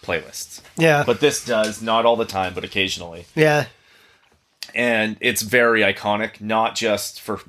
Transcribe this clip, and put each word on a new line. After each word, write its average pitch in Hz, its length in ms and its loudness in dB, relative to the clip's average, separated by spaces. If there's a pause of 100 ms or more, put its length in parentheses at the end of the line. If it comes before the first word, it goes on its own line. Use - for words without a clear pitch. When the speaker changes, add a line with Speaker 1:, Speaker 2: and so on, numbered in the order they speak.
Speaker 1:
playlists. - 580 -8 (160)
Speaker 2:
Yeah. 151 260 4
Speaker 1:
But 123 180 0
this 143 240 2
does, 110 380 0
not 113 220 2
all 117 100 6
the 113 100 -2
time, 92 300 -4
but 90 80 -10
occasionally. 87 640 -4 (100)
Speaker 2:
Yeah. 151 300 2 (1080)
Speaker 1:
And 113 480 0
it's 120 200 0
very 113 400 4
iconic, 104 600 -2
not 110 340 0
just 107 460 -2
for 104 280 -6